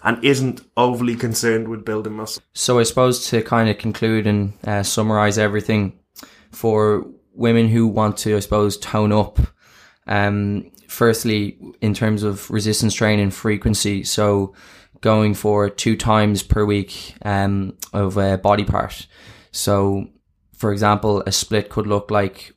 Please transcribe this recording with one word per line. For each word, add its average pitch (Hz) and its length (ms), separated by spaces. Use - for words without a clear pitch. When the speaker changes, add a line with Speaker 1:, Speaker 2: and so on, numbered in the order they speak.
Speaker 1:
and 117 220
isn't 131 360
overly 120 380
concerned 113 540
with 110 160
building 107 300
muscle. 110 280
Speaker 2:
So - 260
I 117 60
suppose 127 440
to 113 140
kind 113 280
of 101 80
conclude 110 480
and, 104 260
uh, 101 160
summarize 107 560
everything, 104 560
for 107 560
women 117 340
who 113 180
want 107 320
to, 107 180
I 101 40
suppose, 104 380
tone 107 340
up, 104 260
um, 101 640
firstly, 110 720
in 104 140
terms 107 280
of 101 280
resistance 107 440
training 104 360
frequency, 104 720
so 101 500
going 107 320
for 104 380
two 110 260
times 107 460
per 107 220
week, 104 580
um, 98 500
of 101 260
a 98 180
body 104 280
part. - 420
So, 98 560
for 107 160
example, 104 520
a 95 60
split - 380
could 104 180
look 101 240
like 101 460